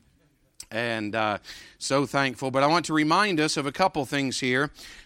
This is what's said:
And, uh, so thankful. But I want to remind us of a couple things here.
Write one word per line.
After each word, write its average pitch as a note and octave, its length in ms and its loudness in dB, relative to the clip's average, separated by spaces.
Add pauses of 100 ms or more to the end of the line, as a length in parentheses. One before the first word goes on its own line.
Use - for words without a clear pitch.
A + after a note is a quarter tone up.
(720)
And, A2 440 -4
uh, G#2+ 240 0 (400)
so C#3 280 0
thankful. C3+ 440 -2
But C3+ 140 2
I - 20 6
want D#3+ 200 4
to D#3+ 60 -4
remind E3 460 2
us D3+ 180 2
of C#3 100 -2
a C#3+ 60 -4
couple F#3 320 0
things C3+ 360 -2
here. C3 320 0 (340)